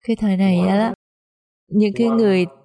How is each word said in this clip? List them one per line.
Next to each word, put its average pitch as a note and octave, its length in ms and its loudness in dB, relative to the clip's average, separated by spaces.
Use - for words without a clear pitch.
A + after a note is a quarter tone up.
Cái A3+ 80 -2
thời G3 220 -2
này F#3 220 2
á, G3 340 0
những G3+ 280 0
cái A#3 120 0
người G#3 380 2